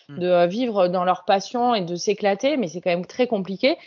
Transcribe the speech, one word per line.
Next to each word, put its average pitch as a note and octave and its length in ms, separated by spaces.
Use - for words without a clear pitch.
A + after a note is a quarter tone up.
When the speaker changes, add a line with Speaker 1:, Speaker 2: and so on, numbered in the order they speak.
Speaker 1:
Hmm. D3 100
Speaker 2:
de, F3+ 80
euh, F3 180
vivre G3+ 440
dans F3+ 160
leur F3+ 200
passion A#3+ 480
et G#3 80
de F3 140
s'éclater, G3+ 640
mais G#3 100
c'est E3 140
quand F#3 100
même F3 160
très - 180
compliqué. G#3 600